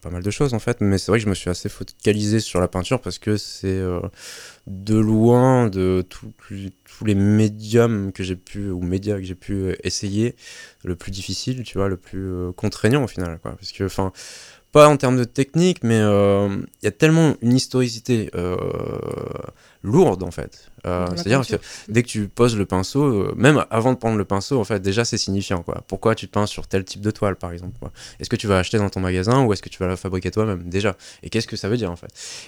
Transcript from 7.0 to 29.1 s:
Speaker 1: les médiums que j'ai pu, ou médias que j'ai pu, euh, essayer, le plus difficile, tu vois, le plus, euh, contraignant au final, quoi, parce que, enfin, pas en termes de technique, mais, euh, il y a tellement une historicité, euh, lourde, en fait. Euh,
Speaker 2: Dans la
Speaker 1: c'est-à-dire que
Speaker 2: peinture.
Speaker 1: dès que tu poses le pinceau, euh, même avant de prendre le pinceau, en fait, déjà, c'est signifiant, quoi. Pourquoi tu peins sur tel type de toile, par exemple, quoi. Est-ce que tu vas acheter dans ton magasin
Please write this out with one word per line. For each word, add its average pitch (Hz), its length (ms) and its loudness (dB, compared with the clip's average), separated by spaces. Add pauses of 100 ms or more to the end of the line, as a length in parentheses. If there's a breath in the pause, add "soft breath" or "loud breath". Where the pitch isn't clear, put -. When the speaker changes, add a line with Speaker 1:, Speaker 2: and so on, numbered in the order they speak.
Speaker 1:
les 107 100 2
médiums 107 960 2
que - 100 -10
j'ai 92 140 -4
pu, 101 340 -10
ou 90 100 -4
médias 98 360 -2
que 95 80 -8
j'ai 92 100 -10
pu, - 180 -10
euh, 95 220 -2 (100)
essayer, 107 520 -2 (460 loud breath)
le 90 140 -6
plus - 160 -10
difficile, 104 520 -6
tu - 120 -12
vois, 98 120 0
le 92 100 -4
plus, 95 260 -12
euh, 90 280 -6
contraignant 113 520 0
au - 40 -4
final, 85 340 -8
quoi, 110 100 -8
parce - 200 -14
que, 101 120 -4
enfin, 95 280 -2 (600 loud breath)
pas 147 160 10
en 147 80 6
termes 127 220 2
de 123 60 0
technique, 165 600 0
mais, 113 160 4
euh, 101 480 4 (340)
il - 40 -8
y - 20 2
a 101 40 0
tellement 160 500 4
une 117 120 4
historicité, 123 800 0
euh, 90 220 -2 (1300 soft breath)
lourde, 107 400 4
en 90 80 -6
fait. - 400 -14 (160)
Euh, 90 200 -2
Speaker 2:
Dans 90 40 -2
la 87 60 -4
Speaker 1:
c'est-à-dire 98 260 2
que 113 140 -4
Speaker 2:
peinture. - 40 -6 (280 loud breath)
Speaker 1:
dès 107 140 2
que - 60 -10
tu 104 200 -4
poses 117 280 2
le 98 100 0
pinceau, 95 380 0
euh, 104 320 0
même 127 340 4
avant 113 220 2
de 123 60 -2
prendre 110 180 0
le 101 80 0
pinceau, 98 360 -2
en 101 40 -2
fait, 101 160 -2
déjà, 98 240 0
c'est 117 140 -2
signifiant, 95 440 -2
quoi. 85 260 -8
Pourquoi 110 260 0
tu 101 120 -6
peins 104 200 0
sur - 220 -10
tel 95 160 -2
type - 160 -14
de 104 100 0
toile, 101 260 -2
par 87 160 -10
exemple, 87 280 -12
quoi. - 100 -12 (280 loud breath)
Est-ce - 120 -10
que 120 60 0
tu 110 100 -8
vas 95 120 4
acheter 98 200 0
dans 101 120 0
ton 95 100 -4
magasin 92 440 2